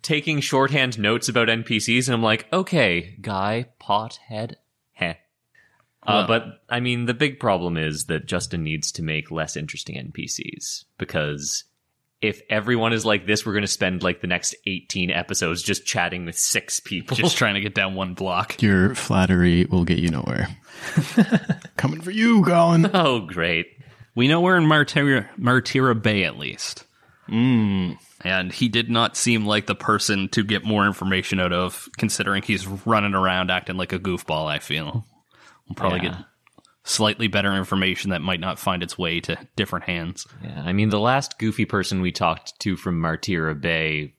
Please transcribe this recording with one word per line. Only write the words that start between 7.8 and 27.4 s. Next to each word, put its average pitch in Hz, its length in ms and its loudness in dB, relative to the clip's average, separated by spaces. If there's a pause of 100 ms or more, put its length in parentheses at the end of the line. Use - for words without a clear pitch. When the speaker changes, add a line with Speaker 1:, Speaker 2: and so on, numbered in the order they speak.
Speaker 1:
that 78 200 -4
Justin 85 380 -4
needs 78 280 -4
to 82 100 -8
make 78 280 -4
less 80 260 -6
interesting - 420 -10
N 64 140 -12
P - 140 -10
Cs, - 580 -10 (140)
because 73 680 -4 (580)
if 107 180 -2 (100)
everyone 113 420 0
is 110 140 0
like 104 200 2
this, 104 200 0
we're 104 80 -2
gonna 101 120 0
spend, 92 360 -2
like, 90 180 -2
the - 60 -6
next 90 280 -2 (120)
eighteen 92 440 -4
episodes 87 520 -2
just - 240 -2
chatting 87 400 -2
with 85 120 -8
six - 420 -2
people. - 360 -6
Speaker 2:
Just - 220 2
trying 107 160 2
to 98 60 0
get 101 140 -4
down 95 200 0
one 92 200 -4
block. 92 480 -4
Speaker 3:
Your 98 320 6
flattery 90 720 4
will 90 180 2
get 82 140 2
you 87 120 2
nowhere. - 380 -2 (480)
<laughs> - 800 0
Coming 151 240 0
for 175 100 -10
you, 220 340 6
Colin. 170 460 6
Speaker 1:
<laughs> - 40 -4
Oh, 139 260 4
great. 85 460 -2 (480)
Speaker 2:
We 123 140 4
know 165 120 4
we're 185 160 6
in 165 80 6
Martira, 143 640 4 (100)
Martira 123 640 2
Bay, 104 240 2
at 64 140 -4
least. - 460 -10 (440)
Speaker 4:
Mm. 107 680 2 (260)